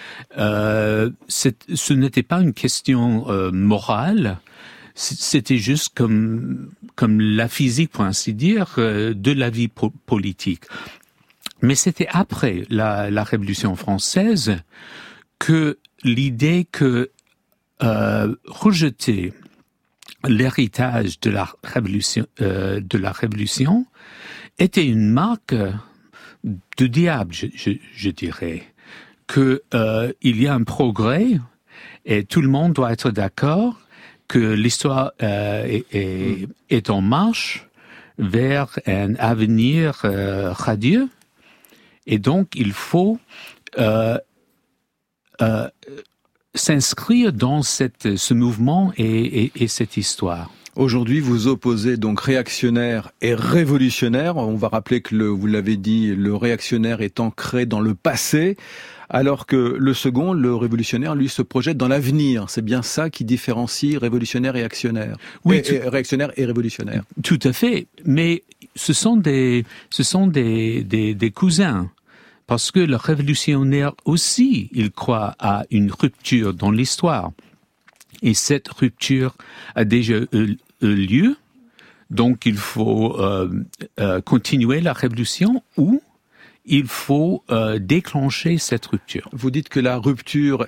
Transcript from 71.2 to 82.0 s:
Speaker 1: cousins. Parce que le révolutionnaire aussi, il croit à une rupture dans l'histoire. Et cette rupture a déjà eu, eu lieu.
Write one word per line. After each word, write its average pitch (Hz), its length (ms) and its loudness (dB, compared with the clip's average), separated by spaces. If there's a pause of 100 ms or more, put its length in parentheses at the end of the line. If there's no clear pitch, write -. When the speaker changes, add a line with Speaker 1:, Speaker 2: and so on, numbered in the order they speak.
Speaker 1:
cousins. 160 580 2 (580)
Parce 120 220 -2
que - 80 2
le 165 160 4
révolutionnaire 143 1000 0 (120)
aussi, 170 680 2
il 107 200 0
croit 110 480 -2
à 101 320 0
une 101 180 4
rupture 110 640 0
dans 98 160 0
l'histoire. 113 600 0 (920)
Et 113 120 4
cette - 340 0
rupture 131 640 0 (400)
a 117 100 2
déjà 110 340 2 (120)
eu, 110 260 2 (240)
eu 104 140 2
lieu. 123 420 4 (720)